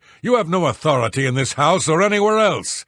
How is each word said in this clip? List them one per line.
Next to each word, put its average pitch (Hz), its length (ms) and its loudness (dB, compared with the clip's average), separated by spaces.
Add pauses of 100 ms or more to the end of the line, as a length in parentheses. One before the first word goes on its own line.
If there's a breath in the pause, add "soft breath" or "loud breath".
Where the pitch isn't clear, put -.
(220 soft breath)
You 240 140 -2
have 220 120 2
no 175 200 0
authority 131 580 0
in 131 100 -2
this 131 180 -2
house 160 360 0
or 160 120 2
anywhere 208 360 2
else. 180 500 -2